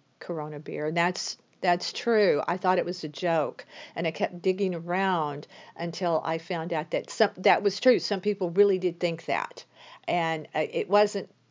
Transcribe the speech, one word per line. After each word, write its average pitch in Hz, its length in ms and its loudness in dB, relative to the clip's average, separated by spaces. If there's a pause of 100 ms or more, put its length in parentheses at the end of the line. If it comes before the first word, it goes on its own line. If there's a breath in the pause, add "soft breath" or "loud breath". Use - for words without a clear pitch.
(200)
Corona 151 400 -8
beer, 151 260 -6
and 160 100 -2
that's, 175 400 -2 (240)
that's 180 320 0
true. 208 560 2
I 185 100 -2
thought 185 200 2
it 175 80 0
was 175 180 -8
a 151 60 -6
joke, 160 560 -2 (300 loud breath)
and 175 100 -2
I 160 60 0
kept 175 320 -4
digging 185 320 0
around 170 720 -2 (280 loud breath)
until 170 480 -2
I 165 140 -2
found 165 340 -6
out 160 200 -4
that - 180 -4
some, 208 280 2
that 190 260 4
was 202 160 0
true. 247 180 6
Some 202 240 -2
people 196 300 -2
really 196 260 4
did 175 220 -2
think 170 260 -2
that, - 400 -4 (420 loud breath)
and, 165 460 -2
uh, 156 180 0
it 170 160 -2
wasn't 202 400 2 (240)